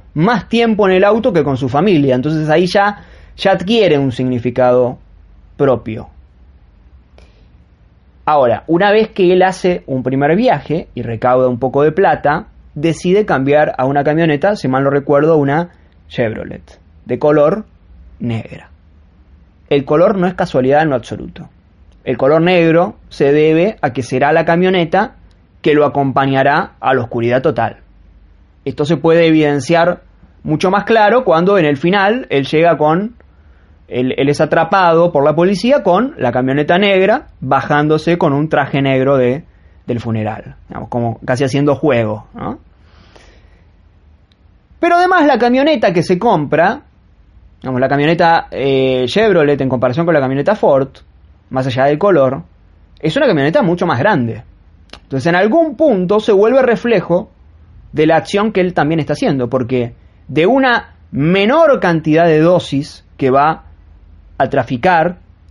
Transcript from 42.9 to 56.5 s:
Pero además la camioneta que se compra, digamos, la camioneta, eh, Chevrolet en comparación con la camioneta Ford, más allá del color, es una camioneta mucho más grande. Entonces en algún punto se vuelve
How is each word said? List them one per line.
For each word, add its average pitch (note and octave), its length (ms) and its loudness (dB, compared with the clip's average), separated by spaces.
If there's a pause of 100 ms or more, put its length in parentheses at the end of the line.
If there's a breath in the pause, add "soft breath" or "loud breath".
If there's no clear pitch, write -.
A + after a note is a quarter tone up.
Pero E4+ 160 2
además F4+ 300 2
la C4+ 120 2
camioneta A#3+ 540 0
que E3+ 100 0
se F3+ 160 0
compra, E3+ 640 0 (800)
digamos, B2+ 200 -4
la C3+ 80 0
camioneta, E3 640 0
eh, C3 560 0
Chevrolet D#3+ 540 2
en C3+ 80 -2
comparación B2+ 380 -2
con E3+ 80 2
la D3+ 60 2
camioneta C#3 360 -2
Ford, C3+ 340 0 (600)
más C3 180 -4
allá C3 160 -2
del D3 140 0
color, D3+ 440 0 (560)
es - 180 -4
una C#4+ 120 2
camioneta E3 340 0
mucho F3 240 -2
más C#3+ 140 -2
grande. B2+ 420 -2 (640)
Entonces C3+ 240 -4
en E3+ 80 2
algún A#3+ 400 2
punto G#3 420 0
se G#3+ 140 -2
vuelve A3+ 300 4